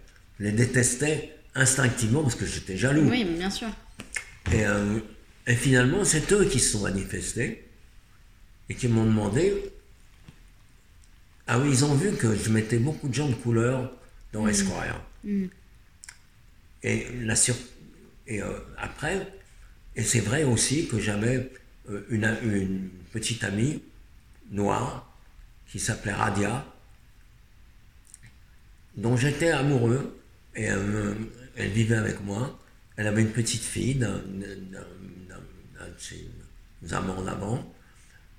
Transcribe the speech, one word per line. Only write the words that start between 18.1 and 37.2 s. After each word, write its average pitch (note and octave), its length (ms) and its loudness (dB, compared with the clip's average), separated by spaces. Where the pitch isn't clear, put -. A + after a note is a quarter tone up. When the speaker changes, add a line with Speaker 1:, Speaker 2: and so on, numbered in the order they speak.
Speaker 1:
et, G#2 140 -4
euh, G2 180 -6
après, D#3+ 540 -6
et A2+ 80 -2
c'est A2+ 180 4
vrai C#3+ 220 2
aussi C3 440 2
que A2 120 0
j'avais, A2+ 520 0
euh, G2+ 200 -8
une... A2 160 0
une F#2+ 460 0
petite A2+ 300 -4
amie G#2 380 0
noire G2+ 600 -2
qui - 120 -12
s'appelait G#2 340 -2
Radia, G#2 520 0
dont A2+ 200 2
j'étais D3 340 2
amoureux, C3+ 680 2
et, G#2+ 160 -2
euh, G#2 420 0
elle G#2 140 -4
vivait A2+ 280 4
avec G2+ 260 -2
moi. G#2 360 -6
Elle G#2+ 100 -2
avait G#2+ 140 2
une A2 100 4
petite A2+ 320 -2
fille A2 320 -2
d'un, G#2 220 0
d'un, G2 380 -8
d'un, F#2 640 -16
d'un F2+ 80 -14
de E2+ 100 -16
ses - 960 -14
amants F#2 280 -2